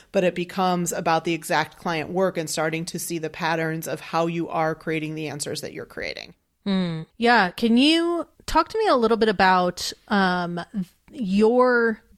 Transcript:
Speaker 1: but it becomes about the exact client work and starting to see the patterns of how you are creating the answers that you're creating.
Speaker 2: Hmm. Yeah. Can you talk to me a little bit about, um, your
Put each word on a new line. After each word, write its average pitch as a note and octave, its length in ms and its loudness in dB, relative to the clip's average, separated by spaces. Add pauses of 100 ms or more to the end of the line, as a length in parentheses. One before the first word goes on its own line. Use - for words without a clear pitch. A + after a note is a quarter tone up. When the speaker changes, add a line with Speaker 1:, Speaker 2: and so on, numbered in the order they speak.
(120)
Speaker 1:
but F#3 140 2
it F3 100 0
becomes F3+ 560 0
about E3 320 0
the E3+ 100 0
exact D#3 440 -2
client E3 320 -6
work F3+ 320 0
and D#3 80 -6
starting D#3+ 360 -2
to - 120 -8
see E3+ 220 -6
the D#3 100 -6
patterns D#3+ 580 -4
of D3 120 -6
how E3 260 -2
you E3+ 240 -4
are D#3+ 240 -2
creating D#3 400 -6
the D#3 140 -6
answers C#3+ 340 -8
that - 120 -10
you're - 120 -12
creating. - 480 -10 (320)
Speaker 2:
Hmm. F3+ 380 -2 (140)
Yeah. A3+ 340 4
Can A#3 260 2
you E4 480 2 (220)
talk E4 220 0
to A4 100 -4
me G#4+ 80 2
a D#4 80 4
little A3+ 220 2
bit A3 120 2
about, F#3 640 2 (140)
um, F3+ 520 0 (520)
your A#3 920 2 (160)